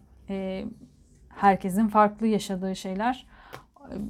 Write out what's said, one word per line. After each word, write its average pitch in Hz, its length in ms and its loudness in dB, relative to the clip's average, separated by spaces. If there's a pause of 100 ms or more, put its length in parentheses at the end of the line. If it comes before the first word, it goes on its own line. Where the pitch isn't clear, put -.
(300)
e, 190 360 -8 (640)
herkesin 196 580 2
farklı 208 400 4
yaşadığı 190 480 -2
şeyler, 202 520 -6 (520)
e, 277 140 -18 (160)